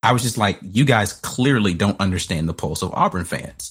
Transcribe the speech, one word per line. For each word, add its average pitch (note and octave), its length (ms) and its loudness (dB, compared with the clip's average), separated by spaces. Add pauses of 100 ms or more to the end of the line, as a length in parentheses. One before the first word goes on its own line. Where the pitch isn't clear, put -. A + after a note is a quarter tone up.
I A2+ 100 4
was A#2+ 100 2
just A#2 160 -4
like, G2+ 240 2
"You G2+ 240 2
guys G#2+ 260 2
clearly A#2+ 640 0
don't G2+ 260 0
understand F2+ 480 -2
the D#2 60 -4
pulse - 280 -6
of F#2 120 -4
Auburn F#2 320 -2
fans," - 440 -10